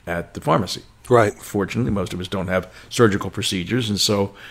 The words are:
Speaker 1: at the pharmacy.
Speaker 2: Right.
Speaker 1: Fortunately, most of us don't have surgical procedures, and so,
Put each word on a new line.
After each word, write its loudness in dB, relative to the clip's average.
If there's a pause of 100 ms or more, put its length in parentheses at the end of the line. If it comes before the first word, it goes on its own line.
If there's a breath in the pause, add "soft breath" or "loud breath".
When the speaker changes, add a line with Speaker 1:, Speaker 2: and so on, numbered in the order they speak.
Speaker 1:
at -6
the -10
pharmacy. -2 (280)
Speaker 2:
Right. 6
Speaker 1:
Fortunately, -2
most -4
of -6
us -8
don't -4
have 0 (220 loud breath)
surgical 2
procedures, -2
and 0
so, 2 (180 loud breath)